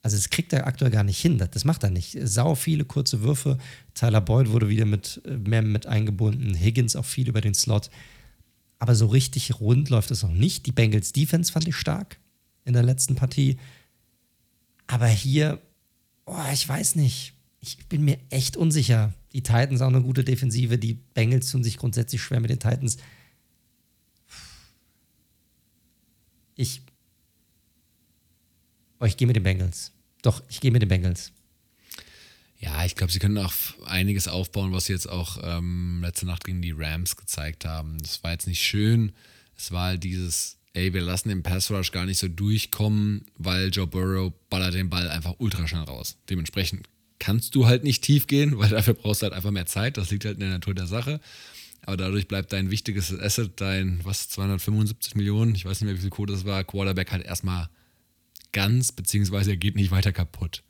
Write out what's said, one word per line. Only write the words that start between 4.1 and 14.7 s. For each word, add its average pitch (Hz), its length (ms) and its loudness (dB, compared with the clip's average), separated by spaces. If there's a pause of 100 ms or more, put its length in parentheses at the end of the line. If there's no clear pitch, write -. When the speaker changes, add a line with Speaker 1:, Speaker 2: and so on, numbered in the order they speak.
Speaker 1:
Boyd 110 300 4
wurde 107 180 4
wieder 107 180 4
mit, 104 400 -2
äh, 139 120 -6
mehr 110 240 2
mit 107 240 0
eingebunden. 107 720 0
Higgins 110 400 2
auch - 100 -4
viel 127 240 -2
über 110 100 2
den 107 140 2
Slot. 104 360 2 (880)
Aber 117 160 4
so 110 100 6
richtig 123 540 2
rund 123 300 4
läuft 117 220 2
es 117 120 -2
noch 92 80 0
nicht. 107 340 2
Die 135 60 -2
Bengals 107 420 2
Defense 165 380 2
fand 160 160 0
ich 156 80 -2
stark 185 420 -4 (480)
in 127 80 0
der 120 100 6
letzten 127 320 2
Partie. 131 420 2 (1300)